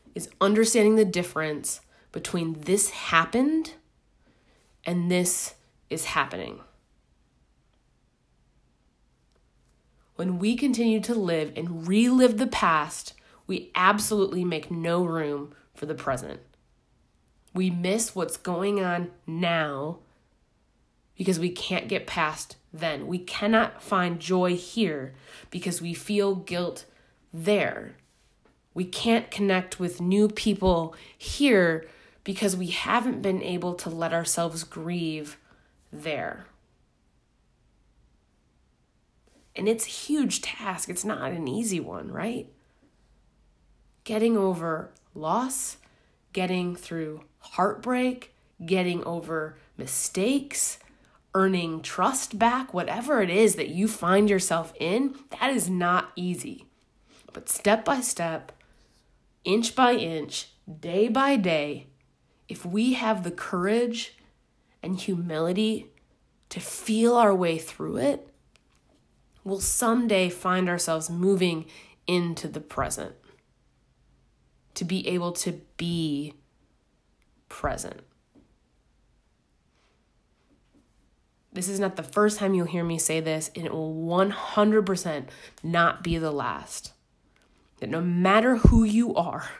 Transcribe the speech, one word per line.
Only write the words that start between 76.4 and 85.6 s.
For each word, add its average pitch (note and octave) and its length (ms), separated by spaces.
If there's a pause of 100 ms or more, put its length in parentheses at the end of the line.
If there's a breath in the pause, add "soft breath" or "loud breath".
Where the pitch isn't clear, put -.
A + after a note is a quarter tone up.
present. - 540 (3500)
This F#3 140
is G3 140
not F#3+ 160
the D#3+ 60
first G#3 340
time G3 160
you'll F3 120
hear E3+ 180
me E3+ 140
say D#3+ 220
this, D#3 360
and E3+ 100
it - 80
will D#3+ 200
one E3+ 360
hundred G#3 560
percent E3+ 420 (340 loud breath)